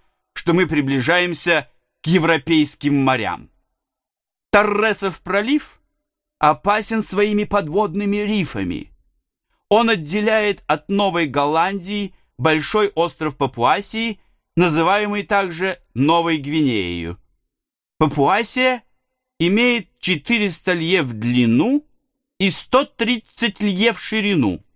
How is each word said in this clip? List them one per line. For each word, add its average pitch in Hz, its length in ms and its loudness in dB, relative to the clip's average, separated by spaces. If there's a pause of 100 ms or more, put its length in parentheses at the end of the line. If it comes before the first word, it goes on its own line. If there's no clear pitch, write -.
(340)
что - 200 -2
мы 180 120 4
приближаемся 151 1040 0 (320)
к - 60 -10
европейским 160 880 2
морям. 127 560 0 (960)
Торресов 208 720 0
пролив 214 580 -2 (600)
опасен 208 640 0
своими 208 400 0
подводными 202 760 -2
рифами. 151 680 -4 (840)
Он 226 200 4
отделяет 208 800 0
от 151 220 -2
Новой 190 380 0
Голландии 175 840 -2 (240)
большой 160 520 0
остров 160 480 -4
Папуасии, 180 840 -2 (380)
называемый 185 680 2
также 185 580 -2 (120)
Новой 165 460 2
Гвинеей. 104 760 -2 (840)
Папуасия 214 840 0 (560)
имеет 220 480 0 (120)
четыреста 190 720 -2
лье 170 300 0
в 123 100 -6
длину 123 720 2 (500)
и 190 120 2
сто - 340 0
тридцать 233 800 -4
лье 208 320 0
в - 80 -16
ширину. 180 600 0 (140)